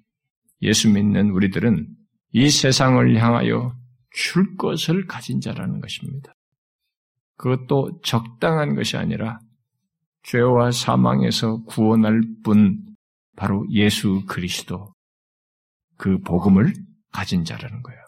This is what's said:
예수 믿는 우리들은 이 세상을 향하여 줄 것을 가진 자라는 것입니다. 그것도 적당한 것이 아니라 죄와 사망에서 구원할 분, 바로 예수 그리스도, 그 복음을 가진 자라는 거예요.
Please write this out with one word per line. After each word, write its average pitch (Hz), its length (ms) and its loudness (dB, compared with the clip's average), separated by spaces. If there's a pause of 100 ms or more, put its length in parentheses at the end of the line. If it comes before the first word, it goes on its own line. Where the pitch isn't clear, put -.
(640)
예수 110 280 2
믿는 101 400 2
우리들은 95 580 0 (440)
이 135 180 4
세상을 127 680 4
향하여 117 580 0 (360)
줄 - 460 -2
것을 170 500 -4
가진 - 340 -8
자라는 - 400 -8
것입니다. - 520 -14 (1040)
그것도 131 680 -2
적당한 147 720 -2
것이 113 220 -4
아니라 113 420 -6 (840)
죄와 120 480 2
사망에서 120 920 0
구원할 110 560 2 (220)
분, 104 420 4 (520)
바로 101 340 -4
예수 101 560 0
그리스도, 90 680 -10 (1040)
그 95 220 -2
복음을 95 540 2 (400)
가진 98 320 -4
자라는 - 380 -12
거예요. - 260 -20